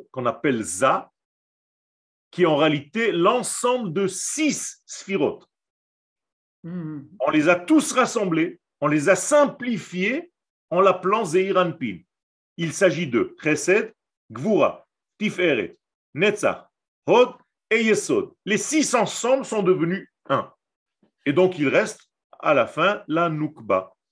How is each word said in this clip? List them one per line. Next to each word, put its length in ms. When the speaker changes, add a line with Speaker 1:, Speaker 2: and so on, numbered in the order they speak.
Speaker 1:
qu'on 140
appelle 380
Za, 480
qui 120
est 40
en 100
réalité 540
l'ensemble 840
de 140
six 800
sphirotes. 640
Speaker 2:
Hmm. 380
Speaker 1:
On 100
les 200
a 60
tous 360
rassemblés, 680
on 80
les 220
a 60
simplifiés 1160
en 100
l'appelant 460
Zeir 320
Anpin. 420
Il 160
s'agit 340
de 360
Chesed, 500
Gvura, 560
Tiferet, 580
Netzach, 560
Hod 300
et 140
Yesod. 500
Les 120
six 380
ensemble 500
sont 160
devenus 460
un. 220
Et 80
donc 260
il 80
reste 420
à 140
la 120
fin 420
la 220
Nukba, 640